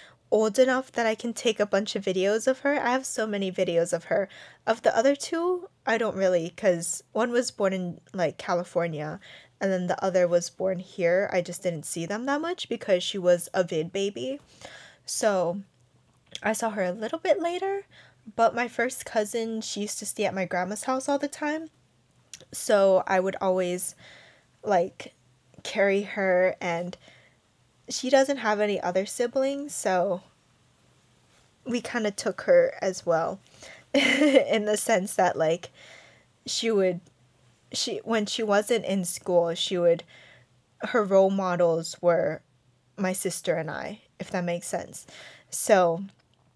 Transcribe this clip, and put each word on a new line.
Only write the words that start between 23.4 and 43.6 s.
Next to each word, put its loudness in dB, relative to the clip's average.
always, -2
like, 0
carry 0
her, 0
and -4
she -6
doesn't 4
have 0
any 0
other 0
siblings, -4
so 0
we -2
kinda -4
took -6
her 6
as -4
well 0
<laughs> -10
in 4
the 0
sense -2
that, 2
like, -2
she -4
would, 2
she, -4
when 0
she -4
wasn't 2
in 0
school, 2
she -2
would, 4
her 0
role 6
models 0
were 2
my -2
sister -2
and -4